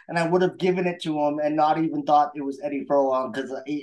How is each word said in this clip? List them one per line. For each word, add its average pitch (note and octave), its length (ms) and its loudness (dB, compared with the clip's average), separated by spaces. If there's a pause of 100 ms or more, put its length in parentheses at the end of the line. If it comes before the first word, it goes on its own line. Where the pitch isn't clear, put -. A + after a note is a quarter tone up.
and E3 80 -4
I E3 100 2
would F3+ 140 4
have F#3 160 2
given F3+ 300 0
it F3 160 -4
to D#3 160 -2
him D3 200 0
and D3+ 160 0
not D#3 220 2
even D3+ 260 -2
thought D3 320 4
it D3 60 -6
was C3+ 220 -6
Eddie C#3+ 240 -4
Furlong C3 440 2
'cause C3 200 -8
it, - 120 -10 (200)